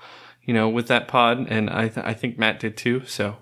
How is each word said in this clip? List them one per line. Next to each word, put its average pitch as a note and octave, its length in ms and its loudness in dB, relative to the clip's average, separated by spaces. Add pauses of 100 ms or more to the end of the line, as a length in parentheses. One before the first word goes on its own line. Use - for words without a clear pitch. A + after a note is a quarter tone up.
(440)
you B2 100 0
know, A2 140 4
with A#2 200 -2
that B2 200 2
pod, A#2+ 420 2
and A2 200 0
I, A2 180 0
th-, - 180 -6
I A2+ 80 -2
think A#2 240 -6
Matt A2 220 2
did A2 160 -6
too. B2 300 -2
So, G#2 360 -4